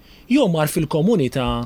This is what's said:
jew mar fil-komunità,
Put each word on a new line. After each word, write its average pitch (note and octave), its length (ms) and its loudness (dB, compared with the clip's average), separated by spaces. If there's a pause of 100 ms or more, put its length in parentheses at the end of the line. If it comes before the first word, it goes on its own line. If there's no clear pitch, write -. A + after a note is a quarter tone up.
(260)
jew C4+ 220 2
mar D#3 200 0
fil-komunità, D3+ 760 0 (200)